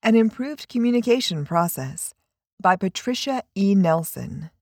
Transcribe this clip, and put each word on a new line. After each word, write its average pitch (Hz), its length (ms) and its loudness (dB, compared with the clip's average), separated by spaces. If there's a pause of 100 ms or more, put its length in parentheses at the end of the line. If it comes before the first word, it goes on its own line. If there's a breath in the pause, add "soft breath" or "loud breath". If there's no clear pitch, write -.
an 220 140 4
Improved 247 540 0
Communication 240 720 0
Process, 165 680 -4 (480)
by 185 160 4
Patricia 247 680 -4 (140)
E. 196 180 4
Nelson. 160 760 0 (100)